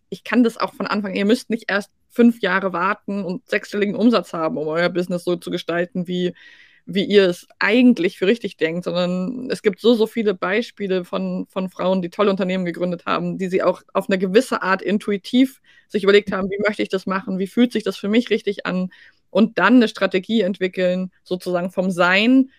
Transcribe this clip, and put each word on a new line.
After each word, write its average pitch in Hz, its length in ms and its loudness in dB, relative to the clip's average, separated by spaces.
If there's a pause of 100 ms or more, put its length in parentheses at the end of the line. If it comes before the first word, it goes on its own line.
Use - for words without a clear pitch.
ich - 140 -12
kann 240 200 2
das 226 140 0
auch - 160 -4
von - 140 -8
Anfang, 196 280 -4
ihr 202 100 0
müsst 214 240 0
nicht 226 200 -6
erst 202 220 -2 (180)
fünf 233 320 4
Jahre 190 320 -2
warten 196 500 -4
und 180 260 -8
sechsstelligen 208 460 -2
Umsatz 214 380 2
haben, 160 240 -4
um 151 100 -6
euer 170 220 0
Business 180 340 -4
so 175 120 -2
zu 180 160 -8
gestalten, 175 560 -4
wie, 180 260 -2 (520)
wie 180 180 -2
ihr 196 240 4
es 175 200 -6 (120)
eigentlich 208 580 4
für 185 100 -2
richtig 208 300 -2
denkt“, 170 280 -4
sondern 180 640 -4
es - 140 -6
gibt 202 160 0
so, 233 160 4
so 214 120 2
viele 208 280 -2
Beispiele 185 680 -4
von, 185 460 -6
von 190 200 -6
Frauen, 185 320 -2
die 175 80 -6
tolle 202 200 0
Unternehmen 185 360 -2
gegründet 175 400 -6
haben, 175 320 -4
die 185 120 -4
sie 185 140 0
auch 180 180 -2 (120)
auf 190 160 -4
eine 196 100 0
gewisse 196 420 0
Art 190 200 -2
intuitiv 214 800 0 (260)
sich 202 160 -4
überlegt 202 280 4
haben, 202 180 -4
„Wie 202 120 -4
möchte 208 220 -2
ich 208 60 -4
das - 180 -6
machen? 190 320 -4
Wie 196 80 -4
fühlt 240 240 2
sich 214 120 -4
das 202 140 -4
für 202 120 -6
mich 233 200 2
richtig 208 360 -4
an?“ 185 260 -4 (400)
Und 226 260 2
dann 202 200 6
eine 226 100 6
Strategie 190 540 -2
entwickeln, 185 720 -2 (120)
sozusagen 180 480 -4
vom 190 200 -2
Sein 202 680 4